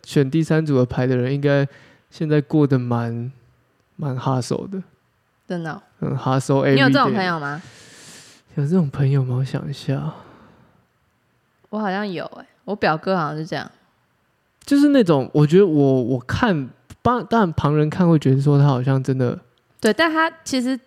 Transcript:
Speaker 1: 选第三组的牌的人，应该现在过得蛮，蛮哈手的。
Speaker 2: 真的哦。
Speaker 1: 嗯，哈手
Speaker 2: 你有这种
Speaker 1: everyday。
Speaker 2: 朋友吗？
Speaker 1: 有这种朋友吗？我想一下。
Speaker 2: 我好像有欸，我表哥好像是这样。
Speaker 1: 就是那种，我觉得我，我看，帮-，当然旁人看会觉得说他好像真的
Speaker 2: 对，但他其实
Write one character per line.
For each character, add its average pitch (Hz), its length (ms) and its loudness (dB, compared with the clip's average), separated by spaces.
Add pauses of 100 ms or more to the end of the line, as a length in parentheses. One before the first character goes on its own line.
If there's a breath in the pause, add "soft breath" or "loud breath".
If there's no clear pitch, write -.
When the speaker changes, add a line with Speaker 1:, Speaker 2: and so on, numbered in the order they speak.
Speaker 1:
选 135 260 0
第 160 120 0
三 156 220 0
组 147 120 0
的 123 100 2
牌 127 200 -4
的 127 100 0
人， 123 180 -2
应 143 60 -4
该 143 260 2 (440 soft breath)
现 160 180 -8
在 151 120 2
过 147 260 2
得 135 120 2
蛮， 120 520 -4 (680)
蛮 135 200 -6
哈 131 240 -2
手 - 280 -6
的。 190 140 -10 (640)
Speaker 2:
真 175 160 -8
的 156 100 -10
哦。 202 100 -18 (180)
Speaker 1:
嗯， 139 160 -6
哈 131 240 -2
手 139 240 0
Speaker 2:
你 135 160 4
有 135 80 4
这 135 60 4
种 - 160 2
Speaker 1:
everyday。 - 40 -2
Speaker 2:
朋 190 100 -2
友 170 160 -4
吗？ 147 220 -10 (920 loud breath)
Speaker 1:
有 143 100 -4
这 143 60 -4
种 175 180 2
朋 135 220 -2
友 139 140 2
吗？ 127 120 -4
我 131 80 -2
想 135 240 -8
一 143 40 -8
下。 143 420 -6 (1500 loud breath)
Speaker 2:
我 208 100 -8
好 214 120 -4
像 202 200 -6
有 165 140 -8
欸， - 220 -18 (180)
我 196 100 -8
表 170 220 0
哥 190 200 -4
好 165 80 -2
像 151 120 -6
是 156 80 -8
这 156 120 -10
样。 131 120 -10 (960)
Speaker 1:
就 285 140 2
是 294 120 6
那 269 140 6
种， 143 300 2
我 151 120 6
觉 160 120 4
得 202 80 8
我， 139 360 2
我 123 180 -2
看， 151 500 -2 (320)
帮-， 233 240 0
当 233 140 2
然 175 120 2
旁 151 240 0
人 151 140 2
看 175 180 2
会 165 100 6
觉 135 160 2
得 139 60 2
说 143 180 4
他 143 60 6
好 131 180 2
像 135 200 0
真 131 160 -2
的 123 200 -2 (420)
Speaker 2:
对， 214 120 2
但 320 180 0
他 320 200 0 (140)
其 254 180 -4
实 254 240 -4